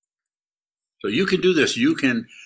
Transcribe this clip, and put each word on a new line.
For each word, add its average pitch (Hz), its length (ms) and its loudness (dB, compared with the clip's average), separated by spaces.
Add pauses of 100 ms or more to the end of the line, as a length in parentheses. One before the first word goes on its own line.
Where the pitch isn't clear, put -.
(1000)
So 104 80 -6
you 175 160 0
can 185 160 0
do 180 140 2
this. 135 220 0
You 139 180 0
can 123 320 -2 (200)